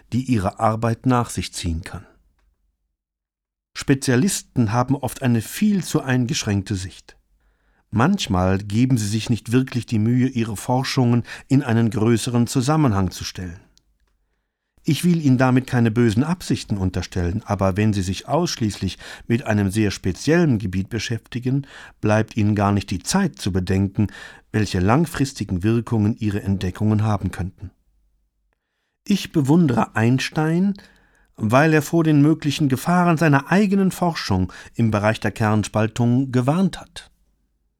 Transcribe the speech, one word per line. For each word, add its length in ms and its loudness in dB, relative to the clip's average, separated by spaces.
die 120 -2
ihre 360 -2
Arbeit 460 -2
nach 240 0
sich 240 -8
ziehen 300 -6
kann. 240 -16
Spezialisten 960 0
haben 220 0
oft 260 -8
eine 200 2
viel 420 0
zu 180 -2
eingeschränkte 720 -2
Sicht. 420 -12
Manchmal 680 0
geben 400 0
sie 100 -2
sich 220 -4
nicht 220 -4
wirklich 340 0
die 140 -2
Mühe, 280 2
ihre 300 -4
Forschungen 680 0
in 140 4
einen 300 2
größeren 560 2
Zusammenhang 640 2
zu 120 -12
stellen. 360 -12
Ich 140 0
will 180 2
Ihnen 160 4
damit 300 2
keine 240 2
bösen 320 2
Absichten 540 -4
unterstellen, 680 -4
aber 300 0
wenn 160 2
Sie 100 0
sich 280 -6
ausschließlich 680 -2
mit 180 0
einem 240 2
sehr 220 2
speziellen 680 0
Gebiet 280 -4
beschäftigen, 800 -4
bleibt 380 0
Ihnen 180 2
gar 160 2
nicht 180 0
die 140 -6
Zeit 340 -2
zu 140 -4
bedenken, 560 0
welche 260 0
langfristigen 840 0
Wirkungen 560 0
Ihre 240 -4
Entdeckungen 600 0
haben 280 -2
könnten. 400 -10
Ich 280 -2
bewundere 640 2
Einstein, 800 0
weil 380 2
er 80 4
vor 240 0
den 160 4
möglichen 480 2
Gefahren 480 2
seiner 340 2
eigenen 400 2
Forschung 600 -2
im 160 0
Bereich 300 0
der 120 -2
Kernspaltung 1000 0
gewarnt 480 0
hat. 320 -20